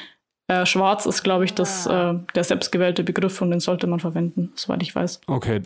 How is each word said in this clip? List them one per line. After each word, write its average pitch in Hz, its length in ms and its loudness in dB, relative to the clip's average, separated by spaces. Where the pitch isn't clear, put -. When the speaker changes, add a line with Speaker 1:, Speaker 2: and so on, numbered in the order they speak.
Speaker 1:
äh, 180 180 2
schwarz 190 420 2
ist, - 160 0
glaub 185 180 2
ich, 185 140 0
das, 196 320 0
Speaker 2:
Ah. 175 240 2
Speaker 1:
äh, 175 80 -2
der 175 80 2
selbstgewählte 180 600 0
Begriff 185 380 -2
und 180 80 2
den 175 100 2
sollte 180 280 -2
man 175 120 0
verwenden, 170 560 -2
soweit - 280 -4
ich - 100 -8
weiß. 175 320 -4
Speaker 3:
Okay. 113 400 -2